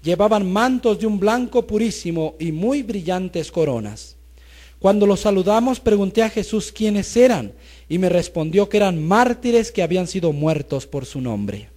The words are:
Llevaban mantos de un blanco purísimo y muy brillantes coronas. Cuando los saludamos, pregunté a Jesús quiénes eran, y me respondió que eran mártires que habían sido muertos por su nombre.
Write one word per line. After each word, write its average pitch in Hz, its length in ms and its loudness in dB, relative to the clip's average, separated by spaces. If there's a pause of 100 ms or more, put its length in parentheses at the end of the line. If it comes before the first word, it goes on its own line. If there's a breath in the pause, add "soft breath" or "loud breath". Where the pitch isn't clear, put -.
Llevaban 196 480 2
mantos 240 480 2
de 220 80 -2
un 208 120 0
blanco 233 460 0
purísimo 180 720 -2
y 160 120 -4
muy 233 320 -2
brillantes 185 680 -6
coronas. 117 680 -4 (640 soft breath)
Cuando 202 260 4
los 196 140 4
saludamos, 214 600 2
pregunté 208 440 2
a 220 80 0
Jesús 220 400 -4
quiénes 208 440 -2
eran, 214 380 2 (340 soft breath)
y 165 120 -4
me 185 100 2
respondió 175 600 0
que 208 80 0
eran 185 260 2
mártires 233 680 2
que 190 120 -2
habían 175 240 -2
sido 175 240 -2
muertos 143 540 -2
por 131 220 -10
su 135 140 -8
nombre. 104 560 -6